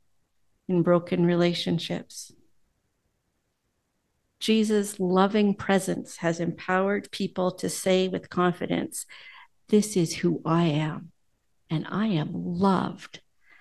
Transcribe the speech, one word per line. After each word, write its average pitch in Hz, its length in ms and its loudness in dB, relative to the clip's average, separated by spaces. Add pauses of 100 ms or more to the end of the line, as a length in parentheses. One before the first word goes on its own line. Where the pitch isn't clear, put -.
(680)
in 180 140 4
broken 175 420 2
relationships. 175 1080 -2 (2000)
Jesus' 214 600 0
loving 196 560 4
presence - 640 -2
has 170 220 -2
empowered 185 720 -2
people 185 400 -2
to 185 180 -6
say 185 380 0
with 185 220 -8
confidence, - 760 -2 (640)
"This 208 280 2
is 165 200 0
who 170 280 0
I 170 200 2
am, 156 460 -2 (580)
and 156 200 -4
I 208 180 -2
am 180 260 -2
loved, 175 880 -2 (400)